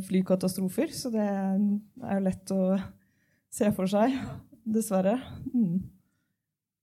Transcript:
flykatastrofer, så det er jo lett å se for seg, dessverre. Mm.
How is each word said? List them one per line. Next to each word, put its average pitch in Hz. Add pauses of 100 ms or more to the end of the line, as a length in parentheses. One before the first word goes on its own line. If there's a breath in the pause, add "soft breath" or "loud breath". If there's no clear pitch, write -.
flykatastrofer, 185
så -
det 220
er 202
jo 196
lett 185
å 190 (720 loud breath)
se 208
for 190
seg, 208 (500 loud breath)
dessverre. 214 (320 loud breath)
Mm. 190 (1000)